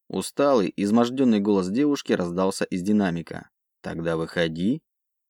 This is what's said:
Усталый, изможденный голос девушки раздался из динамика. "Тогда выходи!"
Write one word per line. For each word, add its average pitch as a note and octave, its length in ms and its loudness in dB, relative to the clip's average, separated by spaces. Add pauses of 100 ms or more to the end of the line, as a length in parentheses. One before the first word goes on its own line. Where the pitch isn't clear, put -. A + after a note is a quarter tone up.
Усталый, A#2 680 0
изможденный A#2+ 640 2
голос G2 280 2
девушки C3+ 440 0
раздался F#2 520 0
из F#2 180 -4
динамика. F#2 680 -2 (320)
"Тогда E2 340 -4
выходи!" F2 640 -2 (480)